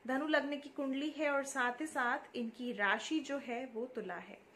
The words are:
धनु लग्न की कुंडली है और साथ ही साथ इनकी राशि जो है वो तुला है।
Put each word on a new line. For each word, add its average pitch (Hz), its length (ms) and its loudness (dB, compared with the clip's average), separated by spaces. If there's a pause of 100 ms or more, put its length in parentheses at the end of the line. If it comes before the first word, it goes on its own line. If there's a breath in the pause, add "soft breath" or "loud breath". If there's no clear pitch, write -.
धनु 269 200 2
लग्न 294 300 4
की 285 120 -10
कुंडली 277 400 0
है 294 200 0
और 277 140 4
साथ 247 380 0
ही 311 60 -2
साथ 269 480 0
इनकी 240 360 -4
राशि 208 480 2
जो 277 180 -2
है 254 360 -4
वो 226 120 -4
तुला 190 300 -6
है। - 400 -14